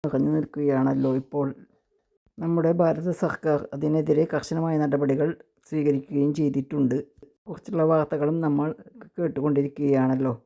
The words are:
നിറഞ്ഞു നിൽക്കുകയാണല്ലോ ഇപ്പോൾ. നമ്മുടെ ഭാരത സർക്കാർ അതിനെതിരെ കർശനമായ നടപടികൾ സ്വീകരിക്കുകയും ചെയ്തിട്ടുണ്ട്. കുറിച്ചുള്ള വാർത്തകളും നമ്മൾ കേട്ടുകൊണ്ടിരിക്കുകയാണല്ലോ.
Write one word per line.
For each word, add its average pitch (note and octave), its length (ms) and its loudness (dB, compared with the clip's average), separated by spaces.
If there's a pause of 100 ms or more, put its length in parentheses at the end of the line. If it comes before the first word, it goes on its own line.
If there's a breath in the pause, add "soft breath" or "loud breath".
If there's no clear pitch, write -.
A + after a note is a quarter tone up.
നിറഞ്ഞു D3 280 0
നിൽക്കുകയാണല്ലോ C3+ 840 0
ഇപ്പോൾ. C3+ 320 -4 (880)
നമ്മുടെ E3 360 2
ഭാരത E3+ 380 2
സർക്കാർ D#3 480 0 (120)
അതിനെതിരെ D3+ 540 2
കർശനമായ D#3+ 520 -2
നടപടികൾ C#3+ 500 2 (360)
സ്വീകരിക്കുകയും C#3+ 720 0
ചെയ്തിട്ടുണ്ട്. C#3 640 0 (460)
കുറിച്ചുള്ള F3 420 -4
വാർത്തകളും D#3 580 2
നമ്മൾ D3 280 0 (400)
കേട്ടുകൊണ്ടിരിക്കുകയാണല്ലോ. C#3 1200 0 (120)